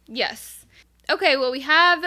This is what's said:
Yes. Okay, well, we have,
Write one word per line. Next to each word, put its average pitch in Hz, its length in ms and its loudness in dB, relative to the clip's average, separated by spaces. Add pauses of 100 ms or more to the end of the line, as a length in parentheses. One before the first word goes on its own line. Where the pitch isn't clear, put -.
Yes. - 600 -8 (440)
Okay, 311 260 2
well, 254 160 -2
we 262 80 -6
have, 320 460 2